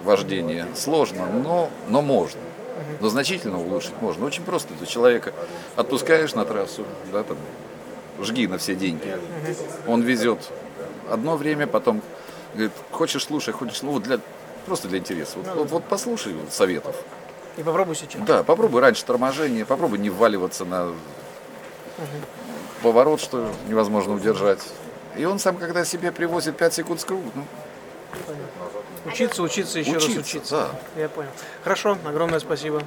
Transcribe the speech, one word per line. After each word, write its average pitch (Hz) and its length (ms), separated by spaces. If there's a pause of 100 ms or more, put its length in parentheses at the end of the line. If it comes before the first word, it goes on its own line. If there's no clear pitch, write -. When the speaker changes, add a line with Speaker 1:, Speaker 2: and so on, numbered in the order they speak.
Speaker 1:
вождения 92 680
сложно, 104 520
но, 151 440 (180)
но 131 140
можно. 113 380
Speaker 2:
Мгм. - 600
Speaker 1:
Но 107 80
значительно 113 500
улучшить 85 440
можно. 98 240
Очень 147 180
просто. 175 340
Ты 87 60
человека 117 480 (440)
отпускаешь 139 580
на 107 100
трассу, 104 400 (260)
да, 104 120
там, 76 160 (840)
жги 113 260
на 90 120
все 95 160
деньги. 90 320
Speaker 2:
Мгм. 120 500 (300)
Speaker 1:
Он 117 160
везёт 117 380 (720)
одно 139 280
время, 147 280
потом 107 360 (500)
говорит: 107 200 (180)
«Хочешь, 156 340
слушай, 147 300
хочешь, 113 260
ну, 139 120
вот 127 100
для, 117 180 (460)
просто 170 220
для 95 100
интереса. 85 380
Вот, 92 100
Speaker 2:
Ну 185 80
Speaker 1:
вот, 151 140
Speaker 2:
да. 143 60
Speaker 1:
вот 170 100
послушай 202 500 (160)
советов». 90 460 (600)
Speaker 2:
И 165 60
попробуй 165 340
сейчас. 147 300
Speaker 1:
Да, 117 160
попробуй 131 400
раньше 120 240
торможения, 127 580
попробуй 131 340
не 101 120
вваливаться 95 560
на 90 180
Speaker 2:
Мгм. 85 100 (1900)
Speaker 1:
поворот, 120 400
что 117 260 (200)
невозможно 104 460
удержать. 98 460 (560)
И 143 80
он 196 140
сам, 180 180
когда 170 300
себе 175 260
привозит 165 460
пять 165 160
секунд 165 260
с - 60
круга, 185 180 (100)
ну, 143 100 (840)
Speaker 2:
Понятно. 147 200 (600)
Учиться, - 360
учиться, 170 380
ещё 143 140
раз 156 100
Speaker 1:
Учиться, 165 160
Speaker 2:
учиться. 143 480 (260)
Speaker 1:
да. 160 80
Speaker 2:
Я 156 60
понял. 143 220 (340)
Хорошо, 190 400
огромное 160 340
спасибо. 151 480